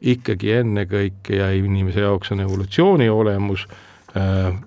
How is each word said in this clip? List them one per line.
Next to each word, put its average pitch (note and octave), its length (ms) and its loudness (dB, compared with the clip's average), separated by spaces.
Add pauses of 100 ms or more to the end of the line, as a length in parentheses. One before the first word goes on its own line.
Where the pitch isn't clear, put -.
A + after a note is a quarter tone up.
ikkagi A2 600 -2
ennekõike G2+ 800 -2
ja F#2+ 100 0
inimese G2 540 0
jaoks G2+ 260 -2
on G2 140 -2
evolutsiooni A2+ 640 2
olemus, G2+ 580 0 (480)
äh, F#2+ 400 0 (120)